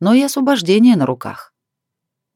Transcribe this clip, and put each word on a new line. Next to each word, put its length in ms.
Но 120
и 80
освобождение 760
на 80
руках. 480